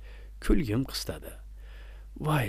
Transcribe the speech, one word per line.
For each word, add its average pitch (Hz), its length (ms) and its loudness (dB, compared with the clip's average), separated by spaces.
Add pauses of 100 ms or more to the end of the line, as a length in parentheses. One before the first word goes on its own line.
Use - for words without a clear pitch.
(400)
Kulgim 123 440 6
qistadi. - 480 -6 (800)
"Voy, 147 340 2